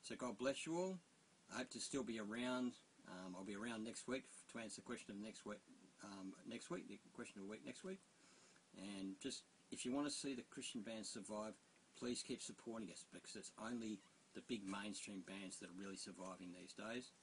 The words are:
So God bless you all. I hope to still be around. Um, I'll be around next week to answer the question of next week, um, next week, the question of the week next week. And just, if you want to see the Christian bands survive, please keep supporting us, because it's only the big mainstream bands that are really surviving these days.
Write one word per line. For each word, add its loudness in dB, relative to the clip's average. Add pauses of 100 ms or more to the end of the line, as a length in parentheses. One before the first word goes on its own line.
So 0
God 0
bless 6
you 4
all. 4 (540)
I 2
hope 0
to -2
still 4
be 4
around. 6 (340)
Um, -4
I'll -4
be 0
around 2
next -2
week 4 (280)
to -2
answer -4
the -10
question -2
of -2
next -4
week, -2 (440)
um, -4 (160)
next -4
week, -2
the -6 (160)
question -6
of -4
the -2
week -4
next -6
week. -2 (760)
And 0
just, 0 (280)
if -2
you 6
want 6
to 2
see 2
the 0
Christian -2
bands -2
survive, 0 (440)
please 2
keep 0
supporting -2
us, -8
because -8
it's -6 (120)
only 2 (340)
the -4
big 2
mainstream 0
bands -4
that -6
are -6
really -2
surviving -4 (100)
these -8
days. 0 (120)